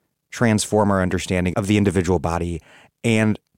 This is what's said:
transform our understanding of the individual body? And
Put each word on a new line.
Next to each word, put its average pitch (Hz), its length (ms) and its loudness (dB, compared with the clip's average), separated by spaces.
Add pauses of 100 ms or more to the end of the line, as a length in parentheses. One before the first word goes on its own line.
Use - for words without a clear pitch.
(320)
transform 202 600 0
our 190 100 2
understanding 90 540 -2
of 101 120 -4
the 104 100 4
individual 92 420 2
body? 85 420 -6 (420)
And 110 360 2 (180)